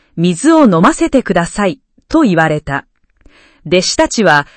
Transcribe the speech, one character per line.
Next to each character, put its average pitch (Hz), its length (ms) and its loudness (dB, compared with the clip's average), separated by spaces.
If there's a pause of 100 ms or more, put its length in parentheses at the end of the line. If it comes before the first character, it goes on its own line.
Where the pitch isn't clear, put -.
(160)
「水 180 360 0
を 320 120 4
飲 175 180 2
ま 254 100 2
せ 320 160 -2
て 254 140 0
く - 100 -6
だ 170 140 0
さ 202 200 -4
い」 160 140 -6 (280)
と 320 120 0
言 208 160 2
わ 160 120 2
れ 151 120 -4
た。 139 240 -8 (840)
弟 165 160 0
子 - 140 -6
た 311 120 0
ち 226 160 -4
は 147 220 2 (100)